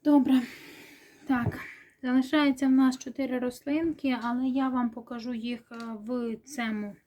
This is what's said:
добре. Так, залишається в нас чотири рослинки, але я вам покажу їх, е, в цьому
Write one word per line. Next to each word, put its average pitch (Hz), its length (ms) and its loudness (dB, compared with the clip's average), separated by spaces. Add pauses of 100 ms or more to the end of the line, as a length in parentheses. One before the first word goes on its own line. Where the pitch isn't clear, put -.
добре. 262 380 6 (840)
Так, 240 320 -2 (440)
залишається 269 640 2
в 262 40 4
нас 262 280 4
чотири 254 400 -4
рослинки, 277 840 -2
але 247 260 -2
я 262 200 0
вам 247 220 0
покажу 240 440 -10
їх, 233 260 -6 (120)
е, 233 40 -16 (300)
в 233 300 -4
цьому 214 600 -6 (100)